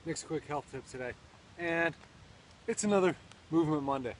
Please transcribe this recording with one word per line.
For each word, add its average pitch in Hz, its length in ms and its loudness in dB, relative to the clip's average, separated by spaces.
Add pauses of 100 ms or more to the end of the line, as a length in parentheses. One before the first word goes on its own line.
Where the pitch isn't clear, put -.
Nick's 160 200 -6
Quick 156 220 -6
Health 143 260 -6
Tip 131 180 -12
today, 127 220 -8 (480)
and 170 340 0 (720)
it's 226 180 -2
another 190 320 4 (360)
Movement 156 320 4
Monday. 135 360 -2